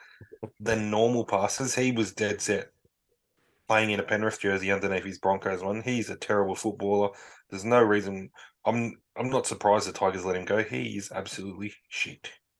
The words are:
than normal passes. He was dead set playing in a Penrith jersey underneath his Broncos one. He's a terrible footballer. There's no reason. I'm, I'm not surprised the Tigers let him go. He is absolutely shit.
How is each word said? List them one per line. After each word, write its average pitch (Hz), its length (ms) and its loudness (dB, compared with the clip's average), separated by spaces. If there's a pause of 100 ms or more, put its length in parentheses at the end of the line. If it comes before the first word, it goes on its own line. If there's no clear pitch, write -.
(600)
than 107 300 0
normal 117 360 2
passes. 107 500 0
He 127 180 2
was 113 200 0
dead 104 280 -2
set - 280 -2 (1000)
playing 110 220 4
in 101 80 0
a 98 40 0
Penrith 107 360 0
jersey 98 320 0
underneath 95 340 0
his 95 140 -10
Broncos 95 440 0
one. 104 200 -2
He's 120 260 -2
a 95 80 0
terrible 98 380 2
footballer. 101 540 0 (400)
There's 95 160 -10
no 120 160 6
reason. 98 480 2 (360)
I'm, 117 320 0 (180)
I'm 123 140 -2
not 127 180 0
surprised 101 400 4
the 92 60 -8
Tigers 95 320 0
let 92 100 0
him 90 100 -4
go. 104 180 2
He 117 340 -6
is 101 160 -10
absolutely 95 600 -10 (160)
shit. - 400 -6 (300)